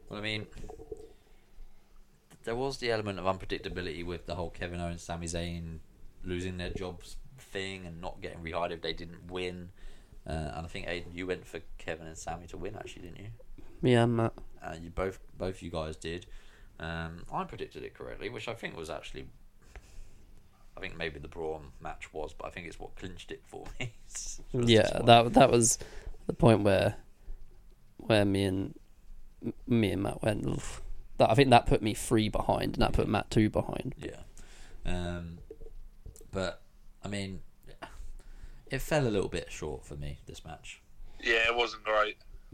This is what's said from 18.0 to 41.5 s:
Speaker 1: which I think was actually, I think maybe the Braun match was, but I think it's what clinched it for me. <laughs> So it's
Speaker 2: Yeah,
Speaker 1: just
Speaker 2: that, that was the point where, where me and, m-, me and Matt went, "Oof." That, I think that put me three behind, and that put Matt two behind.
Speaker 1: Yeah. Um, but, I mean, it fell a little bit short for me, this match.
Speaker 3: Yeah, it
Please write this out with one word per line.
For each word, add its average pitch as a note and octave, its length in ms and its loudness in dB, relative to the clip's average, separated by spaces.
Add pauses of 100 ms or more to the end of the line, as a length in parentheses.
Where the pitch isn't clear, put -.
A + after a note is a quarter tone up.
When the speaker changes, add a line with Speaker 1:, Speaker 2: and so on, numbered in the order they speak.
Speaker 1:
which A#2+ 180 -10
I A#2 60 -4
think - 240 -8
was D#2+ 140 -8
actually, C#2 340 -8 (1500)
I - 20 -12
think F2+ 180 -8
maybe D#2+ 220 -4
the D2 80 -12
Braun D#2 440 -6 (100)
match D#2 320 -10
was, D2+ 200 -6
but - 140 -10
I - 40 -8
think F2 160 -10
it's - 120 -12
what - 160 -12
clinched F#2 360 -10
it D#2+ 140 -12
for - 200 -14 (140)
me. B2 200 -6
<laughs> - 80 -18
So - 360 -8 (100)
it's A#2+ 160 4
Speaker 2:
Yeah, A2 120 12
Speaker 1:
just - 240 4
Speaker 2:
that, A#2 280 12
that C3+ 180 10
was A#2 280 6 (480)
the - 60 0
point G#2+ 280 10
where, G2+ 340 6 (1040)
where G#2 280 4
me G2 180 4
and, F#2+ 320 0 (680)
m-, A#3 100 -4 (120)
me A2 260 6
and F#2+ 120 0
Matt - 180 -2
went, - 240 2
"Oof." - 360 -4 (360)
That, - 140 8
I - 20 8
think C3+ 180 10
that A#2 140 10
put - 160 6
me G#2+ 120 2
three A2 360 4
behind, - 460 0
and - 80 4
that - 100 4
put - 140 4
Matt - 240 0
two G#2+ 180 8
behind. - 480 -2
Speaker 1:
Yeah. - 240 -10 (640)
Um, F2 520 -2 (920)
but, F#2 300 -2 (420)
I - 40 -6
mean, G2 340 -4 (1300)
it C3+ 120 -2
fell D3 260 4
a - 20 4
little G2 200 2
bit E2+ 220 -6
short - 340 -8
for D2 100 -12
me, C#2+ 300 -6
this - 180 -14
match. - 380 -14 (400)
Speaker 3:
Yeah, A2+ 260 4
it A#2 80 4